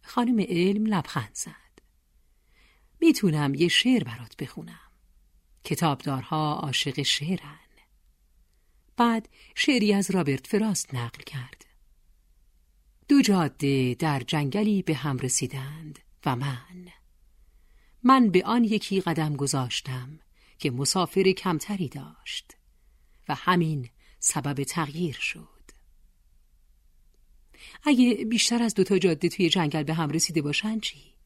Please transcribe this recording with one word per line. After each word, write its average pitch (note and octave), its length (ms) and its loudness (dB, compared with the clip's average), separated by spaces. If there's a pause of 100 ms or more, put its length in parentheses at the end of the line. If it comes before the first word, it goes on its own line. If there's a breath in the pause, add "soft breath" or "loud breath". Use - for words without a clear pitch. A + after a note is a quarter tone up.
خانم A#3+ 460 0
علم G3 380 2
لبخند F#3 480 -2
زد. - 160 -10 (1500)
می‌تونم D3+ 540 4
یه E3 140 2
شعر B3 360 2
برات A#2 320 -14
بخونم. - 540 -14 (720)
کتابدارها D3+ 920 -2
عاشق C#3+ 480 -4
شعرن. - 560 -4 (1400)
بعد A#3 320 0 (260 soft breath)
شعری A3 380 2
از G3 180 2
رابرت D3 360 0
فراست G#3 480 -2
نقل A#2+ 280 -8
کرد. - 420 -12 (1400)
دو C#4 140 8
جاده C#3 760 2
در D3 220 0
جنگلی F#3+ 600 0
به D#3+ 120 -2
هم C#3 240 -2
رسیدند C#3 800 -6 (280)
و C3 100 0
من. C#3+ 520 -8 (1120)
من B3 280 6
به F3+ 140 4
آن A#3 200 2
یکی G3+ 360 0
قدم D#3 360 -2
گذاشتم C3 840 -4 (380 soft breath)
که D3 120 -2
مسافر F#3 640 2
کمتری F#3 560 -2
داشت - 680 -14 (720)
و D3 60 -2
همین D#3 540 0 (300 soft breath)
سبب C#3 460 -2
تغییر D#3 500 -4
شد. - 340 -10 (2250 loud breath)
اگه B3 420 4
بیشتر A#3 380 0
از A3+ 120 0
دو F#3+ 100 4
تا F#3+ 140 2
جاده E3+ 300 2
توی E3+ 200 2
جنگل D#3 340 0
به D3+ 120 -4
هم D#3+ 160 -2
رسیده D#3+ 320 0
باشن E3 380 -4
چی؟ - 340 -12 (120)